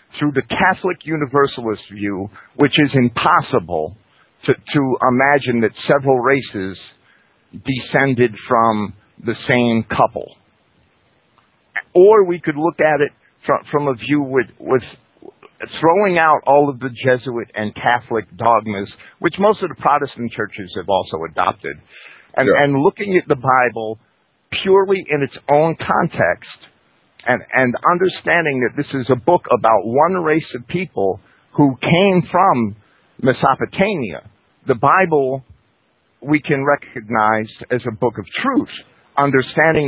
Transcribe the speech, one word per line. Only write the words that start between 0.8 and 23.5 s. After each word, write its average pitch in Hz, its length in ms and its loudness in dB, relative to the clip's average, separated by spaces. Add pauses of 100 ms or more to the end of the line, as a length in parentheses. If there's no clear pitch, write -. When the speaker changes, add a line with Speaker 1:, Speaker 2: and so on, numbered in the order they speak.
Speaker 1:
Universalist 139 800 -2 (100)
view, 101 360 -8 (260)
which 139 240 2
is 147 160 2
impossible 110 1000 0 (520)
to, 131 60 2
to - 280 -2 (260)
imagine 127 540 2
that 107 100 0 (160)
several 139 300 2
races 117 600 -2 (760)
descended 127 800 0 (140)
from 110 480 2 (280)
the 110 120 -4 (120)
same 120 360 2
couple. - 500 -2 (1600)
Or 202 320 6
we 175 140 -4
could 156 160 -6
look 160 240 -4
at 151 220 2
it 143 100 -2 (340)
from, 139 140 0 (120)
from 147 160 -2
a 135 60 -2
view 123 280 -2
with, 131 260 -2 (120)
with 117 240 -2 (1000)
throwing 180 360 2
out 156 300 2
all 143 220 4
of 127 100 -8
the 127 100 -8
Jesuit 120 680 -4
and 104 200 -6
Catholic 120 500 -2 (120)
dogmas, 107 540 0 (280)
which 165 200 -2
most 202 240 2
of 175 60 -6
the 139 60 -10
Protestant 135 560 -2
churches 101 460 -10
have 90 120 -8
also 92 400 -2
adopted, 90 460 -2 (600)
and, 131 120 2
Speaker 2:
Sure. - 160 4
Speaker 1:
and 139 200 2
looking 196 380 0
at - 80 -16
the 147 60 2
Bible 120 640 -2 (680)